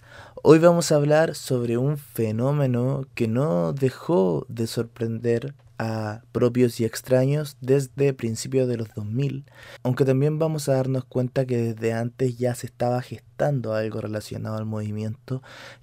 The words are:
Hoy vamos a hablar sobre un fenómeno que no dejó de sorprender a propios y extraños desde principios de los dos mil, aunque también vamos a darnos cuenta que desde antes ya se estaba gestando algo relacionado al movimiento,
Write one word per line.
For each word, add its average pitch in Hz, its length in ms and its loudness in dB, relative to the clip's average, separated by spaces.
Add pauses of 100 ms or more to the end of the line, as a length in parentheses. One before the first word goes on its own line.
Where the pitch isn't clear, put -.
(480)
Hoy 156 120 10
vamos 170 320 6
a 156 40 6
hablar 151 380 2
sobre 120 420 -2
un 143 220 0
fenómeno 127 1040 -2 (100)
que 120 120 0
no 160 460 0
dejó 156 760 0
de 117 200 -4
sorprender 117 880 -4 (200)
a 110 540 -4
propios 123 480 2
y 117 60 0
extraños 131 760 0
desde 135 540 0
principios 131 540 -2
de 120 80 -2
los 110 180 -8
dos 107 100 -8
mil, 135 400 -4 (380)
aunque 135 220 2
también 135 340 2
vamos 156 300 -2
a 135 60 4
darnos 131 300 0
cuenta 127 420 -2
que 117 280 0
desde 113 180 -2
antes 120 460 -2
ya 123 160 0
se 123 140 -10
estaba 123 340 -2
gestando 120 720 -4
algo 110 260 -2
relacionado 107 560 -6
al 110 100 -6
movimiento, 107 760 -6 (400)